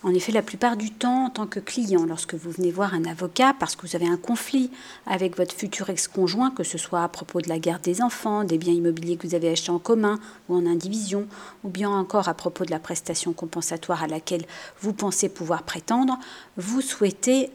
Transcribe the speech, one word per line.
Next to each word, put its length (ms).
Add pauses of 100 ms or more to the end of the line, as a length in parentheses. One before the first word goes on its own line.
En 120
effet, 180
la 80
plupart 380
du 120
temps, 360
en 40
tant 160
que 140
client, 460
lorsque 260
vous 180
venez 200
voir 240
un 100
avocat 540
parce 180
que 100
vous 100
avez 120
un 80
conflit 540 (340)
avec 320
votre 180
futur 360
ex-conjoint, 600
que 140
ce 140
soit 240
à 60
propos 340
de 80
la 80
garde 240
des 180
enfants, 440
des 120
biens 160
immobiliers 460
que 80
vous 80
avez 160
achetés 220
en 60
commun 400 (300)
ou 80
en 80
indivision, 640 (380)
ou 40
bien 220
encore 400
à 40
propos 300
de 60
la 80
prestation 560
compensatoire 680
à 40
laquelle 400 (340)
vous 140
pensez 340
pouvoir 360
prétendre, 540 (380)
vous 240
souhaitez 760